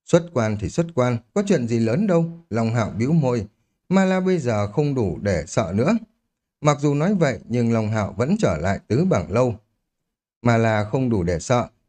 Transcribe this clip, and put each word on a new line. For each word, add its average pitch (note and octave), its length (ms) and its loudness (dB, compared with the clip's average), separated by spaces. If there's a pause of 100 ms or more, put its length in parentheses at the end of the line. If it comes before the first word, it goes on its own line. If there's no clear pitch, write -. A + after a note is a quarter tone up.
Xuất E3+ 180 2 (100)
quan G#2+ 280 0
thì F2+ 80 -4
xuất E3+ 160 -2 (100)
quan, B2 220 0 (160)
có G3+ 140 0
chuyện C#3+ 200 2
gì A#2 120 0
lớn A#2+ 280 2
đâu, E3+ 180 2 (240)
Long A2+ 240 0
Hạo A2+ 240 -2
bĩu B2+ 160 0
môi. B2 340 0 (420)
Ma F#3+ 160 4
La F#3 140 0
bây F#3 180 0
giờ G#2+ 340 -2
không D3 240 0
đủ F#2 260 -2
để F#2 260 0
sợ A2 280 -2
nữa. D3+ 220 2 (640)
Mặc D3 180 2
dù C#3+ 140 0
nói D#3 200 0
vậy, D3 260 0 (100)
nhưng A#2 240 2
Long A2 160 0
Hạo G#2+ 280 -2
vẫn C3+ 220 0
trở G#2+ 180 2
lại F2+ 300 -2
Tứ C3+ 180 2
Bảng A#2+ 260 0
Lâu. A#2 240 0 (840)
Ma A#2 160 2
La A2 260 2
không B2+ 260 -2
đủ G#2 140 0
để E2+ 160 -2
sợ, A#2+ 280 0 (220)